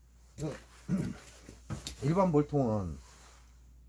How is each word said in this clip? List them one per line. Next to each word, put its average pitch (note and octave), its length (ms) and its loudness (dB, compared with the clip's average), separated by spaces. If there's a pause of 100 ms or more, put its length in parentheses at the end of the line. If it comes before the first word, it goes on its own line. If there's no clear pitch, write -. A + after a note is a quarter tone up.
(360)
그래서 C#3+ 180 -6 (340)
<clears throat> - 1160 -6
일반 F3 280 4
볼통은 A#2 640 2 (920)